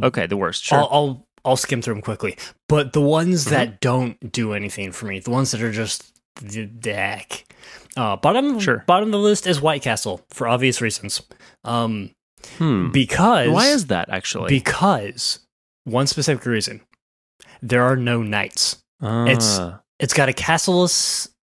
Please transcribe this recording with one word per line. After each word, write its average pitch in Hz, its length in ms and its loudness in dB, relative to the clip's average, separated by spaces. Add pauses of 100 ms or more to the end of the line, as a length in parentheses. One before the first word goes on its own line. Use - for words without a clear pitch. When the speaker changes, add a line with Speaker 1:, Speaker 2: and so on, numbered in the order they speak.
Speaker 1:
Okay, 123 240 0
the 98 120 -2
worst, 87 260 -4
sure. 139 140 2
Speaker 2:
I'll, 143 120 2
I'll, 139 360 0 (180)
I'll 127 140 4
skim 123 240 -4
through 113 140 -4
'em 104 40 -8
quickly. 104 380 -6 (320)
But 147 240 2
the 151 80 4
ones 156 420 2
Speaker 1:
Mm-hmm. 117 100 -2
Speaker 2:
that 120 260 0
don't 123 520 -2
do 110 220 -2
anything 101 380 -6
for - 140 -12
me, 98 120 -8
the 104 120 -8
ones 131 200 2
that 113 100 -4
are 117 120 -2
just 107 380 -6 (300)
the, 107 240 -10 (160)
the 107 140 -4
heck. 101 500 -6 (540)
Uh, 107 180 0
bottom, 240 440 2
Speaker 1:
Sure. 135 260 0
Speaker 2:
bottom 202 220 4
of 214 40 0
the 202 60 0
list 208 280 2
is 160 140 0
White 147 220 0
Castle 107 480 -4
for - 180 -4
obvious 123 320 2
reasons. 107 400 -4 (440)
Um, 113 480 -2 (440)
Speaker 1:
Hmm. 127 360 0
Speaker 2:
because 160 580 4
Speaker 1:
Why 208 160 4
is 262 220 2
that, 90 200 -2
actually? 92 400 -4
Speaker 2:
Because 135 920 0 (440)
one 131 220 0
specific 139 400 -2
reason. 110 340 -2 (800)
There 123 220 2
are 131 140 4
no 120 260 0
knights. - 600 -2 (200)
It's, 113 560 2
Speaker 1:
Ah. 90 220 -6 (180)
Speaker 2:
it's - 160 -2
got 135 160 4
a - 20 -2
castle-less, - 960 0 (220)